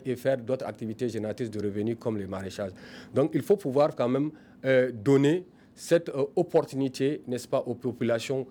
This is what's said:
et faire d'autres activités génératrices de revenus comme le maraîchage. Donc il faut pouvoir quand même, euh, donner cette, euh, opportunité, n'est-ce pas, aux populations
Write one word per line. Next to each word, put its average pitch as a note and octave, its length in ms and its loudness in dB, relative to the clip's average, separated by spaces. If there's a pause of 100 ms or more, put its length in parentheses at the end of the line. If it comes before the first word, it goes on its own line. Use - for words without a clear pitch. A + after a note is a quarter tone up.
et B2 80 -2
faire C3+ 240 -2
d'autres B2+ 260 -4
activités A2 440 -6
génératrices G#2+ 420 -4
de G#2 100 -6
revenus G#2 380 -2
comme A2 180 -4
le G2 120 -6
maraîchage. F#2+ 420 -6 (420)
Donc C#3+ 220 2
il C3+ 80 0
faut G#3 140 4
pouvoir D3 400 2
quand B2 120 2
même, C#3 220 0 (340)
euh, B2+ 280 4
donner C#3 520 4 (340)
cette, E3+ 300 2
euh, C#3 160 -2 (100)
opportunité, C#3 920 0
n'est-ce B2 200 -6
pas, C3 200 0
aux A#2+ 80 -4
populations A#2+ 760 -2